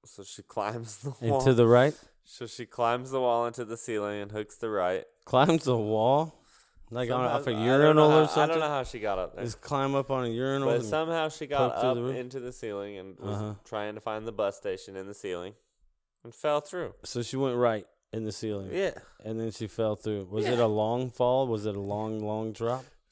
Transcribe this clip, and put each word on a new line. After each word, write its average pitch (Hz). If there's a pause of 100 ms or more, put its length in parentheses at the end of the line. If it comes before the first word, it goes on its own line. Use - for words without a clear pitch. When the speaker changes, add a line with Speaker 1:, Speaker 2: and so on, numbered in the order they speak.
Speaker 1:
So -
she -
<laughs> -
climbs 110
the 139
wall. 123
Speaker 2:
Into 131
the 117
right? 123 (300)
Speaker 1:
So -
she 113
climbs 123
the 131
wall 120
into 120
the 113
ceiling 104
and 101
hooks 107
the 113
right. 95 (200)
Speaker 2:
Climbs 151
the 123
wall? 117 (520)
Like, 117
on, 123 (100)
Speaker 1:
Somehow, 120
Speaker 2:
off -
a -
Speaker 1:
I 117
don't 107
Speaker 2:
urinal 143
Speaker 1:
know 151
Speaker 2:
or -
Speaker 1:
how, 156
I 156
don't 151
Speaker 2:
something? 156
Speaker 1:
know 156
how 139
she 120
got 101
up 90
there. 95
Speaker 2:
Just 113
climb 139
up 135
on 131
a 117
urinal 135
Speaker 1:
But 120
Speaker 2:
and 117
Speaker 1:
somehow 160
she 151
got 139
Speaker 2:
poke 95
through 127
Speaker 1:
up 131
Speaker 2:
the 120
roof? 127
Speaker 1:
into 127
the 123
ceiling 101
and 95
was 101
Speaker 2:
Uh-huh. 107 (120)
Speaker 1:
trying 104
to 107
find 110
the 113
bus 101
station 95
in 95
the 101
ceiling 92 (680)
and 120
fell 147
through. 151 (100)
Speaker 2:
So -
she 120
went 131
right 113 (280)
in 113
the 107
ceiling. 104
Speaker 1:
Yeah. 185 (320)
Speaker 2:
And 110
then 113
she 110
fell 107
through. 104
Was 107
Speaker 1:
Yeah. 127
Speaker 2:
it 120
a 117
long 113
fall? 127
Was 107
it 104
a 101
long, 107
long 107
drop? 120 (260)